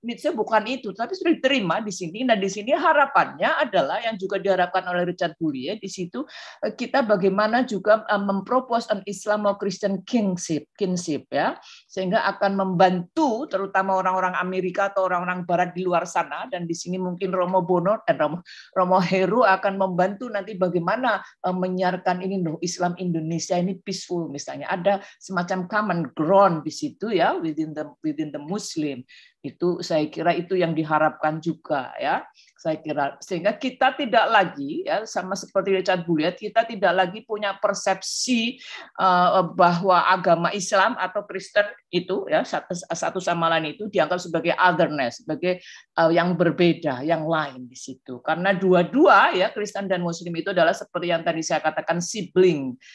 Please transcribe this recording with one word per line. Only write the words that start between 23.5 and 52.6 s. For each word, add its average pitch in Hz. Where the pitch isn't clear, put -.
ini 185
peaceful 175
misalnya, 139
ada 196
semacam 185
common 202
ground 185
di 151
situ 196
ya, 262
within 160
the, 151
within 151
the -
Muslim. 151
Itu 175
saya 156
kira 165
itu 175
yang 165
diharapkan 156
juga 156
ya. 160
Saya 156
kira 143
sehingga 190
kita 262
tidak 226
lagi 160
ya, 208
sama 190
seperti 190
Richard 185
Boulier, 170
kita 226
tidak 196
lagi 185
punya 202
persepsi, 214
eh, 180
bahwa 175
agama 170
Islam 202
atau 185
Kristen 190
itu 180
ya, 165
satu, -
satu 170
sama 170
lain 156
itu 214
dianggap 180
sebagai 165
otherness, 151
sebagai, 175
eh, 165
yang 170
berbeda, 156
yang 165
lain 131
di -
situ. 127
Karena 170
dua-dua 196
ya, 185
Kristen 202
dan 180
Muslim 170
itu 165
adalah 170
seperti 175
yang 165
tadi 160
saya 160
katakan 165
sibling 170